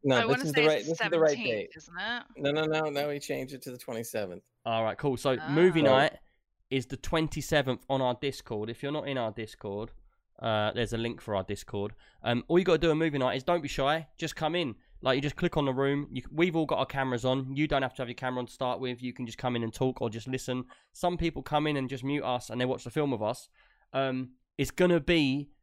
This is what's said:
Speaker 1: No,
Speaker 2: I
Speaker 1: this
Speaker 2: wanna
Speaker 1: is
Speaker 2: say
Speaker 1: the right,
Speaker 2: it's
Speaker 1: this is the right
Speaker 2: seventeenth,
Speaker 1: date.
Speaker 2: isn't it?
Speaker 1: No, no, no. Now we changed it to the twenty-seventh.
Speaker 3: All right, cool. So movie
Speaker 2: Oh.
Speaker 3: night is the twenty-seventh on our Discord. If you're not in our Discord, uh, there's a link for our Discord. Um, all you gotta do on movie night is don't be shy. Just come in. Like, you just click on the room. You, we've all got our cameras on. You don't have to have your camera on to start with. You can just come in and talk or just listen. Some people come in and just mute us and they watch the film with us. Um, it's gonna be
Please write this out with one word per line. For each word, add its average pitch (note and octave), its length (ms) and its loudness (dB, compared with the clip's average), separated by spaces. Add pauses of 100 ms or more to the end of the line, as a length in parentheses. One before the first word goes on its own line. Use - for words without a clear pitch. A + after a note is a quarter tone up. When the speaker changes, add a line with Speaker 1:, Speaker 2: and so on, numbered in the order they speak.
Speaker 1:
No, C3 120 6
Speaker 2:
I A#2+ 40 6
Speaker 1:
this A#2 80 2
Speaker 2:
wanna - 160 2
Speaker 1:
is D#3 60 0
Speaker 2:
say D3 120 4
Speaker 1:
the D#3 60 8
right, D#3 100 4
Speaker 2:
it's D3 100 -4
Speaker 1:
this E3 120 -2
is G#3+ 100 0
the E3 100 4
right D#3 100 8
Speaker 2:
seventeenth, D#3 260 -2
Speaker 1:
date. F#2+ 200 -6
Speaker 2:
isn't E3+ 220 -16
it? A3+ 240 -6 (140)
Speaker 1:
No, C3+ 160 -2
no, D#3 120 2
no. D#3 260 0
Now C#3+ 180 -2
we C#3+ 100 -4
changed C3+ 360 -6
it C3 80 -14
to C3+ 100 -12
the B2 60 -12
twenty-seventh. A2 640 -6 (220)
Speaker 3:
All A2+ 200 0
right, G#2+ 120 -2
cool. C#3 200 0
So C3 200 2 (140)
movie E3 300 6
Speaker 2:
Oh. D3 40 6
Speaker 3:
night C#3 280 6 (580)
is C3 160 0
the C3+ 100 -10
twenty-seventh D3 960 0
on C3+ 100 2
our B2 200 2
Discord. A2 500 -4
If - 120 -10
you're C#3+ 100 -4
not D3 160 -4
in C3+ 100 -2
our A2 140 -2
Discord, G#2 580 -8 (480)
uh, G#2+ 340 2
there's A2+ 200 -2
a A2+ 60 -2
link A#2 220 -4
for G#2+ 140 -4
our F#2+ 80 0
Discord. G2+ 520 -6 (280)
Um, A#2+ 240 0
all E3+ 140 4
you F#3 40 -2
gotta E3+ 140 4
do E3 140 2
on D3+ 60 2
movie D#3 200 0
night B2+ 180 2
is C3 60 -4
don't F3 180 2
be C#3+ 80 -8
shy. D3 380 0 (100)
Just D#3+ 200 -6
come D#3 180 -2
in. D#3 220 -2 (280)
Like, C3 120 4
you C#3 40 2
just C#3 140 -2
click E3+ 220 0
on D3 80 2
the C3+ 100 2
room. C#3 380 0
You, B2+ 180 -6
we've D#3+ 240 2
all D#3+ 100 2
got C#3+ 140 0
our C3 80 0
cameras C3 380 -2
on. C3 320 0
You D3+ 100 2
don't C#3+ 160 2
have B2+ 120 -2
to C3+ 80 -8
have A#2+ 60 -6
your B2 60 -8
camera B2+ 240 -4
on B2 80 -4
to - 60 -18
start B2+ 260 -2
with. B2 240 -6
You B2 100 -6
can B2 140 -8
just A2+ 100 -12
come B2 200 -2
in A#2 80 0
and A2 100 -4
talk C3 260 0
or A#2+ 80 0
just A2 200 -8
listen. B2+ 360 -4 (280)
Some F3 260 -2
people E3 240 -4
come D3+ 240 0
in D3 100 0
and C3 140 -2
just B2+ 140 -8
mute C#3 180 -2
us B2 280 -4
and A#2+ 100 -4
they B2+ 60 4
watch B2+ 180 -2
the A#2+ 60 -10
film D3 200 0
with A2 100 -2
us. A2 280 -4 (440)
Um, C3 420 -2 (240)
it's C3+ 120 0
gonna F3 300 4
be C#3+ 500 2 (120)